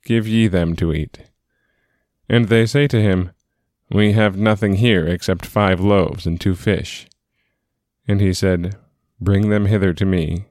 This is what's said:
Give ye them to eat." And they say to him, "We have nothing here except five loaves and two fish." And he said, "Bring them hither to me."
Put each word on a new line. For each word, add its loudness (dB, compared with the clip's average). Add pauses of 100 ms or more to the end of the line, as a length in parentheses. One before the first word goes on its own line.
Give 0
ye 2
them 0
to -2
eat." -6 (1080)
And 2
they 4
say 0
to 2
him, 0 (600)
"We 2
have 2
nothing 0
here 2
except -4
five 0
loaves 0
and -4
two -2
fish." -6 (1000)
And 0
he 2
said, -2 (420)
"Bring 2
them 0
hither 2
to -2
me." -2